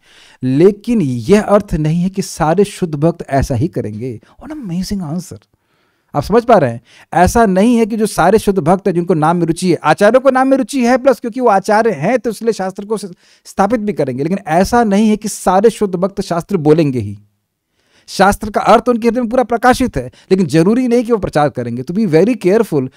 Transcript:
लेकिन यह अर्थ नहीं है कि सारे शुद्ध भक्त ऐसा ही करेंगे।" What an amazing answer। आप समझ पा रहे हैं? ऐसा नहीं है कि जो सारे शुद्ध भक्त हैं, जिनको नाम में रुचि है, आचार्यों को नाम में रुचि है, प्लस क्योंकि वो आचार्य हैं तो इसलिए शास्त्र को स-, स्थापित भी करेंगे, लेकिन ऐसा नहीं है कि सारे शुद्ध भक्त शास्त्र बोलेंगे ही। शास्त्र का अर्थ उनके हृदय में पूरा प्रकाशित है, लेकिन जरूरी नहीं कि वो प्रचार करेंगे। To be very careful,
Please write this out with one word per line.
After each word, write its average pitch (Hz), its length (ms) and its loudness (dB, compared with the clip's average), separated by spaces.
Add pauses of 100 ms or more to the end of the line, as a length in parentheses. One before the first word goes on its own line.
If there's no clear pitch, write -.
(420)
लेकिन 202 580 0
यह 135 420 0
अर्थ 202 320 0
नहीं 156 280 0
है 190 80 -2
कि 190 120 -6
सारे 170 420 0
शुद्ध 180 300 -6
भक्त 156 340 -2
ऐसा 135 260 -2
ही 123 140 -2
करेंगे।" 113 520 -8 (220)
What 311 160 -14
an 240 100 -12
amazing 175 460 -6
answer। 170 300 -12 (720)
आप 143 80 -2
समझ 226 220 0
पा 233 140 6
रहे 135 120 2
हैं? 117 100 -10 (340)
ऐसा 202 320 4
नहीं 202 300 2
है 226 100 2
कि 220 100 -6
जो 214 100 0
सारे 190 320 2
शुद्ध 196 200 0
भक्त 175 280 0
हैं, 190 80 0
जिनको 175 200 0
नाम 160 220 0
में 170 100 0
रुचि 165 240 -2
है, 156 60 2
आचार्यों 208 440 2
को 269 100 4
नाम 262 180 0
में 269 80 4
रुचि 262 300 -2
है, 254 120 2
प्लस 254 220 2
क्योंकि 240 200 -8
वो 240 80 2
आचार्य 214 420 2
हैं 185 280 -2
तो 226 120 -4
इसलिए 220 220 -4
शास्त्र 190 320 -8
को 214 120 -6
स-, 196 180 -12 (300)
स्थापित 208 360 -2
भी 208 120 -4
करेंगे, 131 300 -4
लेकिन 165 240 -4
ऐसा 190 380 2
नहीं 214 240 2
है 214 80 2
कि 208 120 -10
सारे 196 420 2
शुद्ध 202 240 -4
भक्त 190 260 -4
शास्त्र 175 360 -6
बोलेंगे 147 420 2
ही। 101 200 -8 (880)
शास्त्र 196 440 0
का 208 100 -2
अर्थ 226 280 4
उनके 233 200 0
हृदय 233 120 0
में 233 100 -4
पूरा 254 140 0
प्रकाशित 240 520 0
है, 123 140 -8 (200)
लेकिन 190 160 2
जरूरी 190 420 2
नहीं 233 160 0
कि 226 80 -2
वो 226 60 2
प्रचार 151 300 0
करेंगे। 120 340 -6
To 147 100 -10
be 214 140 0
very 196 360 2
careful, 180 540 0